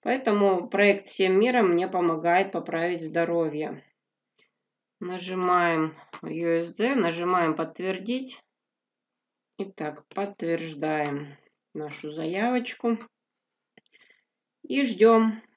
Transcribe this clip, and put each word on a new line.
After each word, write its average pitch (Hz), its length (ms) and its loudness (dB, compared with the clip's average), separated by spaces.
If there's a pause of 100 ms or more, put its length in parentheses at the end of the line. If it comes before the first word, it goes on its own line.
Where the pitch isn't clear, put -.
Поэтому 208 680 2
проект 202 380 2
«Всем 190 300 2
миром» 226 340 4
мне 180 180 0
помогает 175 640 2
поправить 170 500 -4
здоровье. 156 800 -2 (1160)
Нажимаем 180 960 0 (240)
U 165 400 -2
S 170 120 -8
D, 254 220 0
нажимаем 175 580 0
«Подтвердить». 190 880 -6 (1160)
Итак, 160 480 -10 (100)
подтверждаем 156 1200 -4 (380)
нашу 151 400 -10
заявочку 233 840 -2 (1700)
и 269 220 0
ждём. 220 560 6 (160)